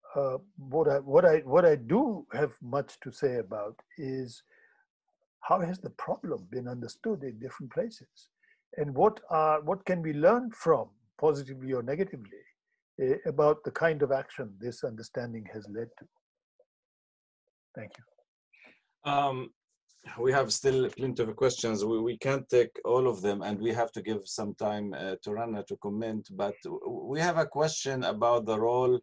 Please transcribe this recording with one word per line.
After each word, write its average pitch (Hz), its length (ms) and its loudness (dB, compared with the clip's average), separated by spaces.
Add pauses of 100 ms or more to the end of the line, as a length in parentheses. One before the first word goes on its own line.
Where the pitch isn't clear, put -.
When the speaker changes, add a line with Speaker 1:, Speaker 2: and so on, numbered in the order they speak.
(160)
Speaker 1:
Uh, 135 220 0 (200)
what 147 300 0
I, 139 120 4
what 139 260 6
I, 160 140 8
what 147 260 4
I 156 100 8
do 170 580 0
have 135 280 -2
much 131 400 -6
to 127 100 -10
say 127 260 -2
about 107 380 -6 (220)
is 131 460 -8 (960)
how 185 180 2
has 180 200 -4
the - 100 -12
problem - 640 -8
been 123 160 -8
understood 123 560 -8
in 113 160 -10
different 127 340 -14
places, - 560 -8 (480)
and 143 160 -4
what 202 260 4 (120)
are, 156 300 4
what 185 240 -2
can 175 180 0
we 156 100 -2
learn 220 380 6
from, 139 360 2 (320)
positively 135 540 0
or 123 80 0
negatively, 135 480 -4 (720)
uh, 135 140 4 (100)
about 151 380 4
the 135 80 -4
kind 160 320 2
of 135 80 0
action 131 480 -4
this 120 240 -8
understanding 117 680 -8
has 104 160 -12
led 113 200 -8 (100)
to. - 80 -20 (1700)
Thank 110 240 -16
you. - 1120 -14
Speaker 2:
Um, 135 380 0 (680)
we 131 120 4
have 135 220 2
still 131 360 2
plenty 120 340 -4
of 110 120 -4
questions. 113 480 0
We, 113 160 0
we 113 180 -2
can't 135 300 -2
take 120 380 4
all 127 220 4
of 98 160 -2
them, 101 180 0
and 101 180 -4
we 113 140 0
have 117 200 0
to 104 100 -8
give 104 220 -4
some 101 280 -6
time, 104 400 -4
uh, 92 300 -6
to 107 100 -8
Rana 110 300 -4
to 98 140 -8
comment, 107 540 -6
but 98 220 -4 (100)
w-, - 440 -8
we 143 120 -4
have 170 180 2
a 156 100 2
question 135 560 -2
about 113 420 2
the 110 140 0
role 123 440 4